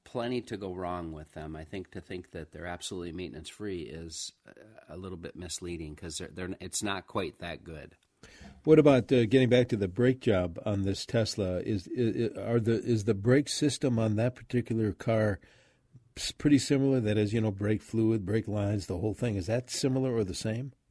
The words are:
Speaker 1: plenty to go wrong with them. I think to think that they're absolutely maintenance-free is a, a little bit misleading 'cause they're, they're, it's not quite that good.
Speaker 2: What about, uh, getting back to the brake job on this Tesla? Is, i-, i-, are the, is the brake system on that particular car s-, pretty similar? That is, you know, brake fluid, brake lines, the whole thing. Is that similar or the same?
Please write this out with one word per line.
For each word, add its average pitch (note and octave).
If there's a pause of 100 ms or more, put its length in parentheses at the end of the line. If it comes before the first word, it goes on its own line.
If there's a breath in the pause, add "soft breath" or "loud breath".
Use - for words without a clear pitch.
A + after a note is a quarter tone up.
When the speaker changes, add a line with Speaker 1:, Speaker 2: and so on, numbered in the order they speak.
Speaker 1:
plenty B2
to A2
go F#2+
wrong F2
with D#2
them. D#2
I D#2+
think F#2
to F#2+
think F2+
that E2
they're E2
absolutely F2
maintenance-free E2+
is D#2+ (140)
a, -
a -
little F#2
bit E2+
misleading E2+
'cause E2+
they're, F2+
they're, F2+
it's F#2
not G2
quite F#2
that E2+
good. D2+ (680 loud breath)
Speaker 2:
What D#3
about, C#3
uh, A#2+
getting B2+
back B2
to A#2+
the G2
brake B2
job F2+
on G2+
this G2
Tesla? G2
Is, G#2 (100)
i-, B2+
i-, A2
are A2+
the, A2
is A2
the A2
brake B2
system C3
on A2
that A#2+
particular A2+
car G#2+ (800 soft breath)
s-, -
pretty D3
similar? C3+
That G#2+
is, G#2+
you A#2
know, A2
brake G#2
fluid, A2+
brake G#2+
lines, G2+
the F2+
whole G2+
thing. A2+
Is F2+
that A#2+
similar C3
or A2+
the F#2
same? A#2 (180)